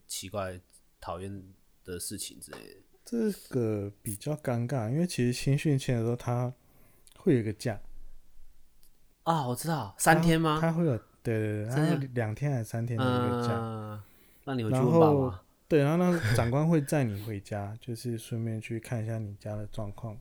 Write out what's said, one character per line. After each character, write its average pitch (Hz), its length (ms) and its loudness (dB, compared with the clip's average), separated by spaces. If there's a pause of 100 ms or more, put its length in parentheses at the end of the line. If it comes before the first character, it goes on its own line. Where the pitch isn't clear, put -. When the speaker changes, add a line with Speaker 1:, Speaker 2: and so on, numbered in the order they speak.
Speaker 1:
奇 - 240 -10
怪、 92 300 -6 (400)
讨 87 200 -8
厌 98 240 -8 (420)
的 90 140 -8
事 104 180 -8
情 - 220 -12
之 - 120 -16
类 - 60 -12
的？ - 180 -18 (300)
Speaker 2:
这 226 260 0 (180)
个 107 420 0 (120)
比 104 120 -8
较 147 200 -6
尴 120 320 -2
尬， 123 240 -2
因 147 80 0
为 175 80 2
其 123 180 -2
实 123 80 2
新 139 240 2
训 143 220 2
签 131 160 0
的 113 80 0
时 113 40 0
候 120 80 0
他 123 380 -2 (640)
会 175 160 4
有 123 60 6
一 110 40 0
个 110 80 -2
假。 104 300 -4 (1400)
Speaker 1:
啊， 156 240 0
我 123 80 -2
知 151 120 -6
道， 135 300 -4
三 165 240 8
天 165 180 6
吗？ 160 220 2
Speaker 2:
他， 165 80 4
他 165 40 2
会 170 120 2
有， 127 120 2 (260)
对， 113 160 0
对， 107 240 -2
对， 110 80 -6
Speaker 1:
三 147 140 2
天？ 165 140 2
Speaker 2:
他 135 60 -4
有 131 80 -10
两 110 220 -2
天 143 160 -2
还 131 80 0
是 110 60 -4
三 117 200 -4
天 117 120 -2
的 127 60 2
一 123 260 2
个 120 180 0
假。 117 80 0
Speaker 1:
嗯， 110 480 -6 (420)
那 139 100 -4
你 120 80 -2
回 110 80 0
去 127 60 2
问 131 140 4
爸 170 80 8
妈。 160 60 10
Speaker 2:
然 139 260 4
后， 95 80 -10 (280)
对， 156 140 4
然 143 100 4
后 165 60 2
那 170 380 2
长 120 160 2
官 151 160 2
会 165 140 4
载 139 220 2
你 104 200 -2
回 107 160 -6
家， 101 380 -6
<laughs> - 40 -20
就 120 140 -8
是 117 220 -6
顺 113 280 -6
便 110 160 -4
去 113 180 -6
看 110 240 -4
一 110 40 -4
下 113 100 -4
你 107 180 -6
家 104 200 -10
的 104 120 -6
状 101 240 -8
况。 107 300 -10